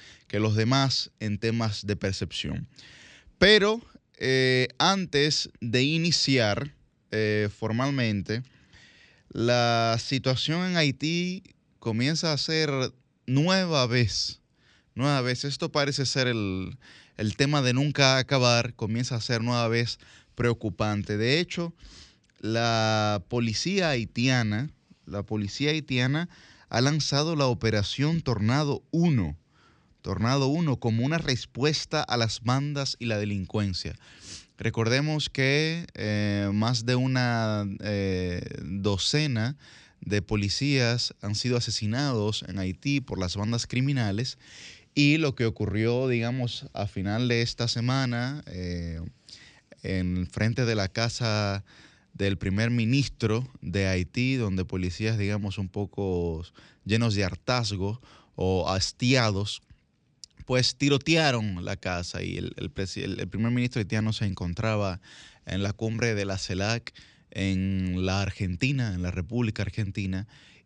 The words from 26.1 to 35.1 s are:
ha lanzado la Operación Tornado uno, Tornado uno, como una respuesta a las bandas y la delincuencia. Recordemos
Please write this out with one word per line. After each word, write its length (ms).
ha 120
lanzado 540
la 120
Operación 760
Tornado 720
uno, 440
Tornado 460
uno, 320
como 260
una 140
respuesta 840
a 120
las 260
bandas 580
y 60
la 120
delincuencia. 800
Recordemos 760